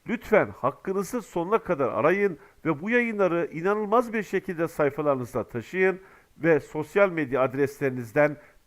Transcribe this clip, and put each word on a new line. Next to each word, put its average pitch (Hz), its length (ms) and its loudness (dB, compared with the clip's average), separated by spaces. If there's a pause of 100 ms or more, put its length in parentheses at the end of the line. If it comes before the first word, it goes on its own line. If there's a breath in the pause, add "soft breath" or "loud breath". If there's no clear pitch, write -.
Lütfen 185 400 2 (100)
hakkınızı 190 640 -4
sonuna 185 360 -2
kadar 139 300 -2
arayın 180 500 2 (260 loud breath)
ve 151 160 -2
bu 202 100 -6
yayınları 202 640 0
inanılmaz 214 600 0
bir 220 100 -2
şekilde 175 460 -4
sayfalarınızda 139 800 -2
taşıyın 185 520 -2 (380 loud breath)
ve 151 220 4
sosyal 185 500 0
medya 135 320 0
adreslerinizden 135 960 0 (300 loud breath)